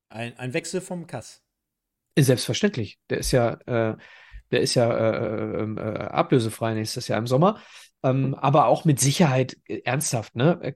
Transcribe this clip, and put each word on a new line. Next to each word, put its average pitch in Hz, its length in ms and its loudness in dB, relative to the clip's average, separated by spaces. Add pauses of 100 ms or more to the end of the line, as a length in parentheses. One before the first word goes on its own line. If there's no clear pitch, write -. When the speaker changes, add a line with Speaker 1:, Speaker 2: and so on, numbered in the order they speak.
Speaker 1:
Ein, 120 280 -12
ein 127 160 -8
Wechsel 170 280 -6
vom 175 240 -12
Kass. - 380 -16 (760)
Speaker 2:
Selbstverständlich. 127 800 2 (140)
Der 131 80 -2
ist - 120 -4
ja, 117 220 2 (140)
äh, 113 280 0 (540)
der 123 120 2
ist - 120 0
ja, 117 180 2
äh, 110 720 -2
ähm, 107 160 -6
äh, - 40 -6
ablösefrei 113 920 0
nächstes 110 340 -6
Jahr 107 120 -2
im 117 80 -4
Sommer. 165 340 2 (400)
Ähm, 135 320 0
aber 139 320 4
auch 135 200 2
mit 151 140 4
Sicherheit, 131 580 2 (100)
äh, 107 160 -8
ernsthaft, 123 520 -4
ne? 139 400 0